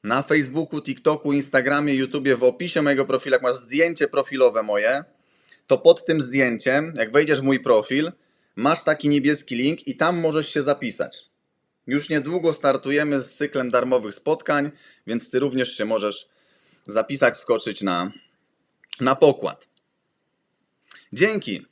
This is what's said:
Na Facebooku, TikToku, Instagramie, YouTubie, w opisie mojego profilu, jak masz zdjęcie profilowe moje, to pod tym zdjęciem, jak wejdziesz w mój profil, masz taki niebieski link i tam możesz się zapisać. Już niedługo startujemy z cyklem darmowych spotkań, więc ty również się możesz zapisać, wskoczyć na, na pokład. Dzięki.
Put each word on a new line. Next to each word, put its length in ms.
Na 180
Facebooku, 600
TikToku, 520
Instagramie, 600
YouTubie, 400
w 80
opisie 380
mojego 240
profilu, 280
jak 80
masz 140
zdjęcie 520
profilowe 560
moje, 400
to 100
pod 280
tym 160
zdjęciem, 760
jak 160
wejdziesz 300
w 20
mój 160
profil, 520
masz 280
taki 260
niebieski 460
link 320
i 100
tam 220
możesz 300
się 120
zapisać. 680
Już 220
niedługo 440
startujemy 680
z 160
cyklem 340
darmowych 440
spotkań, 580
więc 220
ty 100
również 380
się 80
możesz 440
zapisać, 460
wskoczyć 480
na, 300
na 140
pokład. 560
Dzięki. 580